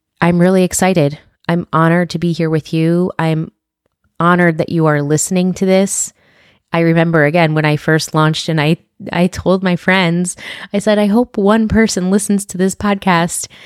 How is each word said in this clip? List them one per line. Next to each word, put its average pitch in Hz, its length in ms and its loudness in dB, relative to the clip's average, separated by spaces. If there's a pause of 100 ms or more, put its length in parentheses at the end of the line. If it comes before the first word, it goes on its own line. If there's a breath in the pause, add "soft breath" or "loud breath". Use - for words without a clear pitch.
(200)
I'm 175 200 2
really 185 240 4
excited. 175 560 0 (280)
I'm 170 240 -2
honored 165 380 2
to 170 100 -6
be 170 140 -2
here 160 160 -2
with 160 240 -4
you. 170 460 0
I'm 160 320 -2 (680)
honored 170 380 2
that 156 120 -4
you 160 180 0
are 147 140 0
listening 180 520 -2
to 190 120 -4
this. 190 460 0 (640 soft breath)
I 170 80 0
remember, 165 420 2
again, 156 300 2
when 156 100 0
I 151 140 0
first - 360 -2
launched 156 360 0
and 160 100 0
I, 156 160 2 (380)
I 175 140 0
told 185 360 -2
my 180 140 0
friends, 180 580 0 (380 loud breath)
I 202 60 0
said, 208 200 0
"I 208 60 2
hope 226 320 0
one 214 320 2
person 196 420 0
listens 202 360 0
to - 100 -12
this 190 180 -2
podcast." 196 720 -2 (180 loud breath)